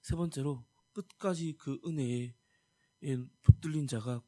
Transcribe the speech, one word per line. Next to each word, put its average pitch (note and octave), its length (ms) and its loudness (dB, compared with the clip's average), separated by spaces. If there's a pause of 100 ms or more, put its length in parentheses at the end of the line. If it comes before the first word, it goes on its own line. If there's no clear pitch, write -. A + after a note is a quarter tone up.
세 - 120 -6
번째로 C#3+ 520 -4 (260)
끝까지 E3 640 -6
그 - 300 -8
은혜에 B2 480 -4 (1080)
붙들린 D#3 440 6
자가 A#2+ 420 -6